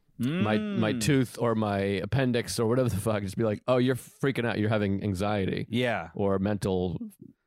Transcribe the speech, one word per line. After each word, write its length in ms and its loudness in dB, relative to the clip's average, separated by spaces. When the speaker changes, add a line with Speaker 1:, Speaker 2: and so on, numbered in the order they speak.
Speaker 1:
my, 400 2
my 340 0
Speaker 2:
Mm. 80 -4
Speaker 1:
tooth 380 2
or 160 0
my 240 0
appendix 800 0
or 100 2
whatever 200 2
the 80 -2
fuck. 260 -2
Just 140 -6
be 60 2
like, 240 0
'Oh, 100 4
you're 180 2
freaking 500 -4
out. 140 -2
You're 100 2
having 340 0
anxiety.'" 680 -2
Speaker 2:
Yeah. 420 -2
Speaker 1:
Or 240 2
mental 640 0